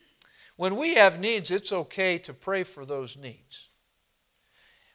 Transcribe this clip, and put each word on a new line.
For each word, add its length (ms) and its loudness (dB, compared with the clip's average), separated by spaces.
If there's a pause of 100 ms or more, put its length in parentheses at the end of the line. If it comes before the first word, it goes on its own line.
(580)
When 180 -2
we 200 0
have 240 8
needs, 320 -2
it's 200 -2
okay 480 -2
to 140 -14
pray 300 -4
for 220 -14
those 320 -8
needs. 520 -18 (1300)